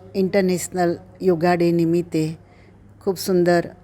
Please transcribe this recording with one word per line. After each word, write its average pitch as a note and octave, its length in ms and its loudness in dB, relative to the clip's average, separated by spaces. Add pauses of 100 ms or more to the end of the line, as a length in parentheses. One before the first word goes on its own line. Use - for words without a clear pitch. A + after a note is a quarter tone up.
(140)
ઇન્ટરનેશનલ F#3 840 0 (240)
યોગા F3+ 320 2
ડે E3+ 180 2
નિમિત્તે E3 680 -2 (600)
ખૂબ F#3+ 160 -4
સુંદર F3 540 0 (140)